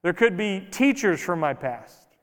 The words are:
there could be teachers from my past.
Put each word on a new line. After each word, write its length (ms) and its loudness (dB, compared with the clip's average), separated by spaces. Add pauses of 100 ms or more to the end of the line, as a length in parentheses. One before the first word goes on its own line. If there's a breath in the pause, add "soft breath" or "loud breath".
there 100 0
could 220 4
be 360 -4
teachers 500 2
from 180 -2
my 140 0
past. 520 -10 (160)